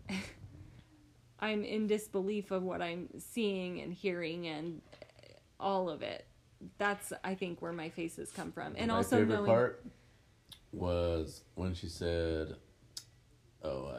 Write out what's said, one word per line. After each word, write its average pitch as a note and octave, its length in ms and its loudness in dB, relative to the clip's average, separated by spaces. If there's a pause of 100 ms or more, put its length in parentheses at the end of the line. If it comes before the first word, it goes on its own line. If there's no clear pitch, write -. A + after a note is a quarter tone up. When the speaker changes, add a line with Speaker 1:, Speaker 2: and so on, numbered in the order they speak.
Speaker 1:
<laughs> - 1300 -10
I'm G#3+ 220 0
in G#3+ 240 0
disbelief G#3 640 0
of F#3 140 2
what F3+ 180 -2
I'm F3 260 -4 (120)
seeing F#3 600 -2
and D3+ 140 -6
hearing F3 540 -2
and D#3+ 320 -4 (800)
all F#3+ 300 2
of D3+ 120 -6
it. - 240 -6 (520)
That's, G3+ 340 0 (100)
I F#3+ 120 -2
think, F3 260 -4
where E3+ 120 -4
my E3 180 -4
faces - 420 -6
come E3+ 180 -8
from. D3+ 280 -8
And A3+ 100 0
Speaker 2:
My A3+ 80 4
Speaker 1:
also A#3 220 6
Speaker 2:
favorite A3 160 8
Speaker 1:
knowing G3+ 120 2
Speaker 2:
part A#2 380 6 (880)
was F2 720 0 (100)
when F2+ 200 0
she E2+ 140 -6
said, E2 680 0 (1080)
"Oh, C2+ 260 -2 (100)